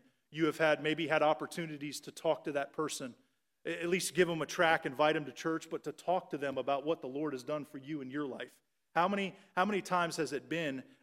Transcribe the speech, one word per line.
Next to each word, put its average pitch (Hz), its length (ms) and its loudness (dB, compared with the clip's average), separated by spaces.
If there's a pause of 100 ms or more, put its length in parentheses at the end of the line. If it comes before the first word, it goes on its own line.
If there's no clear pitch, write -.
(300)
you 160 160 0
have 147 120 0
had, 151 240 4
maybe 151 260 0
had 151 140 4
opportunities 151 800 -2
to - 100 -14
talk 160 340 0
to 160 80 -4
that 143 200 -2
person, 139 420 -6 (520)
a-, 170 160 -4
at 170 60 -2
least 170 260 0
give 170 140 6
them 165 140 -2
a 139 40 -4
tract, 165 400 4
invite 151 280 4
them 156 100 -2
to - 80 -10
church, 160 380 -4
but 165 140 -6
to 147 80 -4
talk 185 380 -2
to 156 80 -4
them 135 200 -4
about 135 260 0
what 156 160 0
the - 60 -8
Lord 143 260 -4
has 127 100 -6
done 147 220 -4
for 139 140 -14
you 139 220 -8
in 131 100 -10
your 147 160 -4
life? 123 240 -8 (440)
How 170 140 4
many, 196 260 -2 (220)
how 180 80 4
many 208 160 0
times 175 380 0
has 143 160 -2
it 123 160 -8
been 143 320 -2 (200)